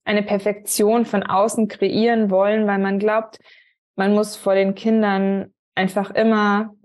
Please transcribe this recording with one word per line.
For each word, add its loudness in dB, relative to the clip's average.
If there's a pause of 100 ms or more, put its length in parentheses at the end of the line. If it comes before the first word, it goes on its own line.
eine -2
Perfektion 0
von -2
außen 0
kreieren 0
wollen, 2
weil 0
man 0
glaubt, -2 (580)
man 0
muss -2
vor 0
den 2
Kindern 0 (220)
einfach -2
immer 0 (100)